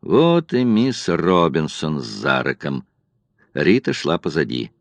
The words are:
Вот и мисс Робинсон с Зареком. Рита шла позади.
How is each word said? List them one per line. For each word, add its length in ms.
Вот 520
и 100
мисс 460
Робинсон 920
с 60
Зареком. 800
Рита 380
шла 260
позади. 520